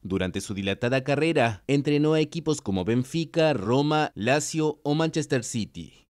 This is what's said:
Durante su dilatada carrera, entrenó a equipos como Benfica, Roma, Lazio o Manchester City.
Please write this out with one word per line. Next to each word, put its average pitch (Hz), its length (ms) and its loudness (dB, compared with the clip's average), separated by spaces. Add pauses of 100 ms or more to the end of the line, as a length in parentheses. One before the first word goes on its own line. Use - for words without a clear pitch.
Durante 92 400 -2
su 101 140 -8
dilatada 117 500 -2
carrera, 139 640 2
entrenó 147 480 2
a 156 60 4
equipos 156 420 -2
como 95 240 0
Benfica, 156 640 0
Roma, 139 600 0
Lazio 147 680 0
o 147 120 0
Manchester 156 500 0
City. - 720 -8